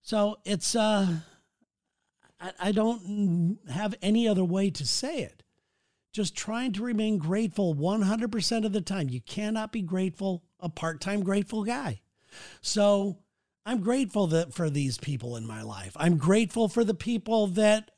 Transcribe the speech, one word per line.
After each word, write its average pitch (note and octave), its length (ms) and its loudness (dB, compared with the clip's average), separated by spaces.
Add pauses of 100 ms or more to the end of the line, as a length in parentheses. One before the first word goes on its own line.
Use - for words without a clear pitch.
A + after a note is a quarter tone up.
So G#3 420 0
it's, - 320 -2
uh, G3+ 420 2 (1200)
I, F#3 180 -10
I G3+ 120 0
don't G3+ 880 0 (100)
have G3 320 -4
any A3 260 4
other F#3+ 160 2
way F#3+ 280 2
to C#3+ 140 -6
say C#4 340 -2
it. - 240 -10 (680)
Just G3+ 240 -4
trying A#3 380 -4
to G3 80 -4
remain G#3+ 380 0
grateful F#3 560 0
one F#3+ 260 0
hundred A3 300 0
percent A3+ 340 0
of G3+ 80 -2
the G#3 80 0
time. E3 280 -4
You B2 120 -6
cannot G#3+ 500 -4
be G#3+ 120 -4
grateful, F#3 600 -2 (160)
a F3 80 -6
part-time E3 540 -4
grateful G3+ 420 -2
guy. A3 380 -4 (600)
So G3+ 580 2 (440)
I'm A3+ 180 -2
grateful A3 460 2
that, E3 240 2
for D#3+ 200 -2
these C#3 260 0
people A#2+ 400 -6
in A2+ 80 -8
my A2 160 -10
life. G2+ 360 -12
I'm E3 200 4
grateful G#3 500 4
for A#3 160 2
the G#3 120 2
people A3 520 0
that G#3+ 500 2